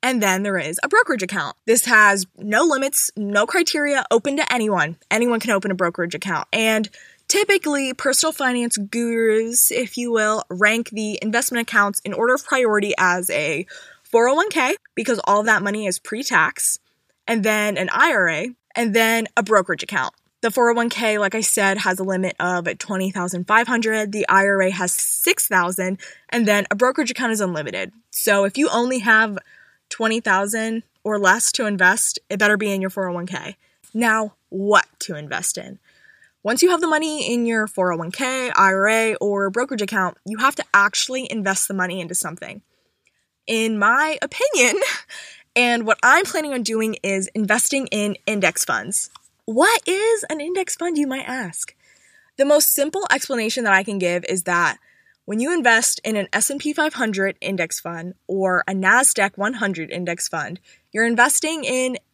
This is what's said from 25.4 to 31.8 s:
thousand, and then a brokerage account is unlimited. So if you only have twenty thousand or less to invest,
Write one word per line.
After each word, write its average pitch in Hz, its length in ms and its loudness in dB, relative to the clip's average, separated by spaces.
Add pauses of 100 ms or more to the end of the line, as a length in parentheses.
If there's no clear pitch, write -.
thousand, 185 500 0 (320)
and 233 180 0
then 202 220 2
a 208 60 0
brokerage 254 340 0
account 247 220 -2
is 214 100 -2
unlimited. 151 500 -4 (200)
So - 340 2
if 196 100 -2
you 285 140 2
only 247 300 0
have 220 400 2 (500)
twenty 226 300 -2
thousand 220 640 -2 (200)
or 214 140 -2
less 202 360 4
to 226 120 -2
invest, 196 540 2 (100)